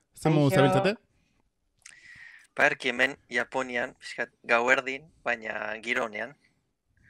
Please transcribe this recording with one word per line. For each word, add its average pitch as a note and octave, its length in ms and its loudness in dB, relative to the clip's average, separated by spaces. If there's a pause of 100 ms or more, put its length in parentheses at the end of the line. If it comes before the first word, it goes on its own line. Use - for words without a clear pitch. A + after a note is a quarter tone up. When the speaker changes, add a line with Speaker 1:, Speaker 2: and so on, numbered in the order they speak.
(140)
Speaker 1:
Zer - 180 0
moduz D3 200 4
Speaker 2:
Kaixo. D#3+ 160 6
Speaker 1:
zabiltzate? G3 280 2 (1600)
Speaker 3:
Ba, C3 120 4
erki C#3 240 -2
hemen C3 260 -2 (140)
Japonian, B2 640 -4
pixkat - 360 -10 (120)
gauerdin, B2+ 640 0 (160)
baina G#2+ 580 -6
giro A#2+ 260 -4
onean. G#2+ 280 -10 (760)